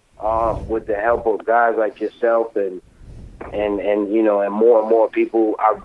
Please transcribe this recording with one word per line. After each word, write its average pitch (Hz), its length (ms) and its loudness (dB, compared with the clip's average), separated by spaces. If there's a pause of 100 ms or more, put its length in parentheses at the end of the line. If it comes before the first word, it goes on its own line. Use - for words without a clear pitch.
(200)
Um, 110 480 -2
with 110 180 -6
the 110 80 -4
help 113 320 0
of 104 180 -2
guys 117 320 2
like 107 240 -4
yourself 117 540 -2
and, 95 260 -4 (720)
and, 104 280 -2
and, 104 320 -2
you 113 100 2
know, 104 180 2
and 101 140 -2
more 113 260 6
and 110 80 -2
more 113 200 4
people 113 500 0
are, 104 260 0